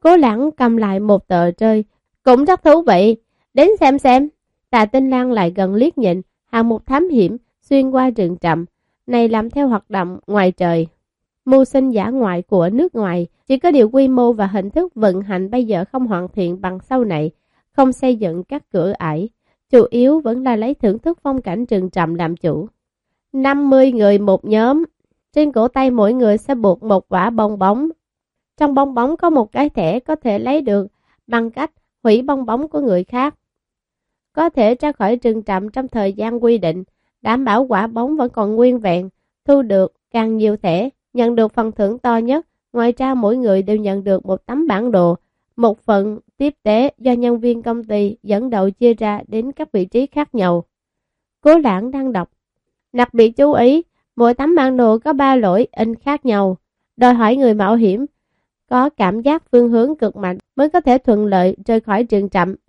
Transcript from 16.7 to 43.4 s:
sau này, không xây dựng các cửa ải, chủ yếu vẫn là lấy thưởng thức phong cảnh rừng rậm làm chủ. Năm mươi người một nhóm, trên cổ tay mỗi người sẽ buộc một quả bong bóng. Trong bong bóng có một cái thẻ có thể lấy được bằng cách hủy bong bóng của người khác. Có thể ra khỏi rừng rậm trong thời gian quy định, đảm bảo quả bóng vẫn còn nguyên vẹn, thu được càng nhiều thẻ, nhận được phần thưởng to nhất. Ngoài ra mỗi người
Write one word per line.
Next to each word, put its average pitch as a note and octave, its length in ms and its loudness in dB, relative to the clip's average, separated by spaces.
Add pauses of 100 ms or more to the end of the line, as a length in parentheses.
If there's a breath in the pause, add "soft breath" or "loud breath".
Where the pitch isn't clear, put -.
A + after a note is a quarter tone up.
sau C4 240 -2
này, D#3+ 260 -4 (420)
không C4 200 2
xây B3+ 240 -2
dựng F3+ 280 -6
các - 280 -14
cửa F#3 260 -2
ải, E3 300 -6 (420)
chủ A#3+ 200 6
yếu C4+ 300 2
vẫn B3+ 220 -4
là B3 140 -2
lấy A#3 180 -4
thưởng G#3+ 240 -2
thức E4 240 -6
phong C4+ 200 -4
cảnh G#3 220 -6
rừng F#3 280 -2
rậm E3+ 220 -2
làm E3+ 220 -4
chủ. D#3+ 320 -4 (640)
Năm C#4 380 0
mươi C4 220 6
người G3+ 260 4
một G3 260 0
nhóm, A#3 400 2 (480)
trên D4+ 200 0
cổ A#3 160 2
tay C4 220 0
mỗi A3 220 2
người A3 260 2
sẽ C#4 160 -4
buộc G#3+ 280 0
một G3+ 260 -2
quả F#3+ 220 -2
bong G#3+ 280 -2
bóng. G#3+ 300 0 (680)
Trong C#4+ 180 -2
bong C#4 200 0
bóng C4 220 -2
có E4+ 140 0
một B3 220 0
cái C#4+ 180 -2
thẻ G3 300 -4
có D#4 160 -6
thể G#3+ 220 -4
lấy C4 220 -2
được G3+ 260 -2 (400)
bằng A#3 240 -4
cách C4+ 200 -8 (320)
hủy A#3 200 2
bong C4+ 240 -4
bóng B3+ 220 -4
của D4 120 -6
người F#3+ 240 -2
khác. C4 300 -6 (960)
Có D#4+ 160 -2
thể A#3+ 260 2
ra D4 180 -4
khỏi A3 240 -2
rừng A3+ 300 -2
rậm G3+ 220 -4
trong C4 200 -8
thời G3 240 -4
gian A3+ 320 -6
quy A#3 140 2
định, F3+ 260 -4 (380)
đảm A#3+ 220 -2
bảo A#3 200 0
quả A3+ 220 -2
bóng A#3+ 300 -4
vẫn B3 120 -2
còn G#3+ 260 -4
nguyên B3 240 2
vẹn, F#3 300 -2 (360)
thu C#4 180 4
được G3 300 0 (180)
càng A3 260 -2
nhiều G#3+ 200 0
thẻ, F#3+ 320 -2 (240)
nhận A#3+ 220 0
được A3 180 0
phần A3 200 -4
thưởng G#3+ 260 -2
to A#3 180 -2
nhất. B3 300 -2 (260)
Ngoài A#3+ 240 0
ra C4 180 -4
mỗi A3+ 220 0
người G3 260 0